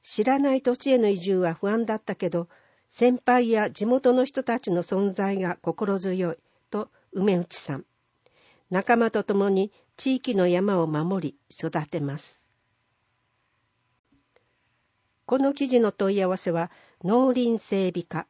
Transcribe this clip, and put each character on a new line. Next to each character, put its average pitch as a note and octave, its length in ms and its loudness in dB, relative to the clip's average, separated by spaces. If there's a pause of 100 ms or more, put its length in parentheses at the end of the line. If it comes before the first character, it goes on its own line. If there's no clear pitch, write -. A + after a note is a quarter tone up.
知 - 240 -4
ら C4 140 2
な C#4 160 2
い C4+ 80 0
土 B3 140 0
地 - 160 0
へ B3+ 60 6
の A3 100 4
移 G3+ 100 2
住 F#3 220 0
は E3+ 140 0
不 G3 140 -4
安 A3+ 160 0
だ G#3+ 120 -4
っ A3 60 -10
た G3 120 -6
け F3+ 160 -4
ど、 E3+ 180 -4 (400)
先 B3 360 2
輩 B3 260 4
や G#3+ 180 2
地 - 160 -6
元 B3 280 2
の B3+ 120 4
人 C4+ 200 -6
た A#3+ 160 -2
ち - 100 -6
の F3 140 0
存 G3 260 0
在 G3 300 -2
が F3+ 200 -4
心 G3 380 -2
強 F3+ 360 -2
い、 - 20 -14 (340)
と G#3 180 -6 (220)
梅 F#3+ 260 0
内 E3+ 200 -4
さ - 200 -8
ん。 - 80 -14 (880)
仲 G3 260 2
間 A#3 140 2
と G#3 140 0
共 G3 240 0
に G3 240 0 (240)
地 C4 200 -2
域 B3+ 180 -4
の F3+ 140 4
山 F3+ 340 2
を D#3+ 40 2
守 D#3+ 420 -2
り、 - 80 -10 (140)
育 D#3+ 360 -6
て E3+ 140 -6
ま C#3+ 180 -6
す。 - 300 -20 (2750)
こ B3+ 140 0
の C#4 140 2
記 C#4 140 -4
事 B3 140 4
の G#3+ 100 2
問 G3 260 -2
い G3 60 0
合 F#3 60 0
わ F#3 80 0
せ F3+ 160 -4
は、 E3 180 -2 (320)
農 B3 320 2
林 A#3 240 0
整 F#3+ 320 -2
備 F3 140 -6
課。 F3 260 -8